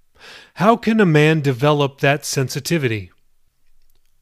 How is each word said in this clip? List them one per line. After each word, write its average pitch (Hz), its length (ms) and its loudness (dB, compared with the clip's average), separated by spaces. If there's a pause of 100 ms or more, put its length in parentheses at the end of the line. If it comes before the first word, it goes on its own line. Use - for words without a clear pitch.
(540)
How 214 200 2
can 220 260 0
a 208 60 4
man 156 360 2
develop 139 580 0
that 143 240 -2
sensitivity? 127 880 -6 (1120)